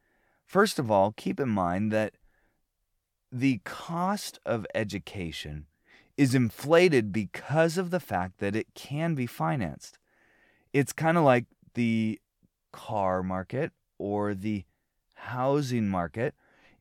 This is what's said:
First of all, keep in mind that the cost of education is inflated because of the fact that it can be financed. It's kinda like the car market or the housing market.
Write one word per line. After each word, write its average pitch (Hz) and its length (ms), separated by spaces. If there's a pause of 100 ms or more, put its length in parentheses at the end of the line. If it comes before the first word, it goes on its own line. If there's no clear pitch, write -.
(460)
First 196 340
of 113 120
all, 101 220
keep - 260
in 139 80
mind 98 460
that 107 220 (1160)
the 127 320
cost 180 840
of 113 300
education 87 880 (520)
is 135 180
inflated 135 800
because 156 640
of 185 120
the 175 120
fact 92 380
that 101 140
it 107 220
can 160 400
be 127 100
financed. 123 720 (760)
It's 139 180
kinda 160 300
like 123 240 (280)
the 113 460 (540)
car 95 500
market 92 480 (260)
or 104 380
the 101 300 (480)
housing 127 760
market. 98 480 (460)